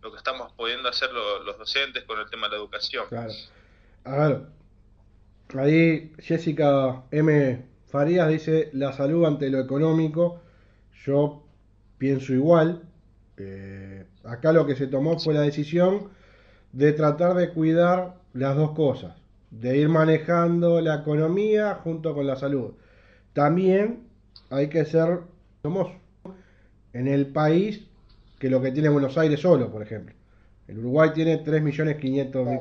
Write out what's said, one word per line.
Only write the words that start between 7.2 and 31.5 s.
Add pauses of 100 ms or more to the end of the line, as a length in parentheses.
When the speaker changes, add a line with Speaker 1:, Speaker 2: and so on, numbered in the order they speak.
Speaker 2:
Farías
dice,
"La
salud
ante
lo
económico". (640)
Yo (500)
pienso
igual. (560)
Eh, (200)
acá
lo
que
se
tomó
fue
la
decisión (600)
de
tratar
de
cuidar (160)
las
dos
cosas, (360)
de
ir
manejando
la
economía
junto
con
la
salud. (580)
También (420)
hay
que
ser, (420)
somos (1000)
en
el
país (580)
que
lo
que
tiene
Buenos
Aires
solo,
por
ejemplo. (500)
El
Uruguay
tiene
tres